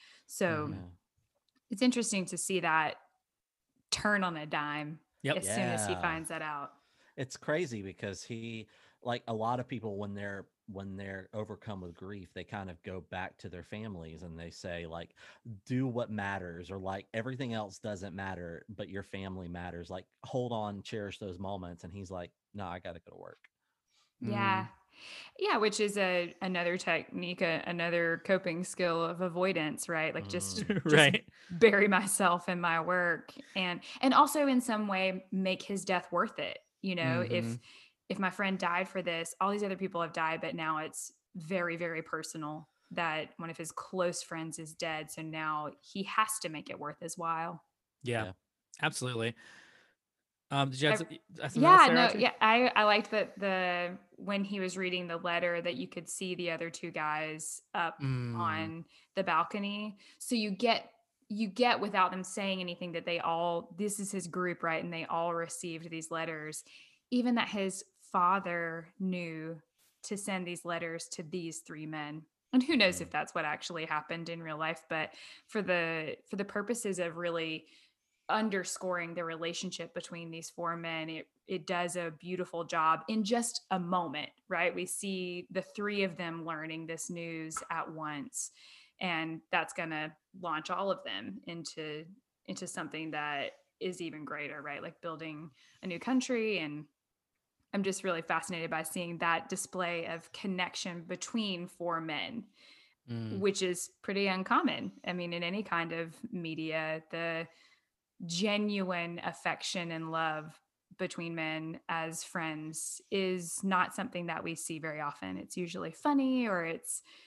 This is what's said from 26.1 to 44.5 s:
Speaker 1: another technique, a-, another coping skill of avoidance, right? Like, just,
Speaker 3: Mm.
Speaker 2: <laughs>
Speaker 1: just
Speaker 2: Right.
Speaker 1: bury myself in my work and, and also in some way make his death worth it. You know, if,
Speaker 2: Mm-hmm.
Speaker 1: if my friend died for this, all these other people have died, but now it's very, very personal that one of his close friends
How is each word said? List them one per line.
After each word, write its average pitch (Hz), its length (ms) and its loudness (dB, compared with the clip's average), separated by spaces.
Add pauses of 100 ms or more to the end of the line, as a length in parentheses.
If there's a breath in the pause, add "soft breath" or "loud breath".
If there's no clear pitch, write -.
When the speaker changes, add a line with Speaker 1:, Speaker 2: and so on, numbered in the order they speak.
Speaker 1:
another 180 360 2
technique, 175 640 0
a-, 165 240 2
another 170 600 2
coping 180 380 2
skill 170 400 2
of 170 180 0
avoidance, 175 680 2
right? 160 240 0
Like, - 160 -6
just, 190 400 -2
Speaker 3:
Mm. 202 160 2
Speaker 2:
<laughs> - 20 -
Speaker 1:
just 151 220 12
Speaker 2:
Right. 190 160 4 (240 soft breath)
Speaker 1:
bury 202 380 8
myself 185 600 4
in 180 120 0
my 165 200 4
work 175 520 2 (220)
and, 180 260 0 (200 loud breath)
and 262 120 8
also 294 340 8
in 254 140 6
some 214 260 0
way 190 440 2
make 190 320 2
his 196 220 -4
death 180 260 0
worth 180 280 2
it. 117 200 -4 (220)
You 190 140 -2
know, 165 340 2
if, 175 160 2
Speaker 2:
Mm-hmm. 117 180 -4 (460 soft breath)
Speaker 1:
if 190 100 -2
my 190 120 2
friend 190 280 0
died 180 300 2
for 185 120 -4
this, 165 400 -2
all 196 100 4
these 208 120 0
other 196 140 -2
people 185 240 -2
have 165 120 -2
died, 160 280 0
but 165 140 -2
now 160 240 0
it's - 320 -8 (240)
very, 170 420 -2
very 165 260 -2
personal 156 680 -6 (220)
that 160 460 -2
one 165 120 -6
of 156 80 -10
his 160 140 -8
close 175 520 0
friends 160 360 -8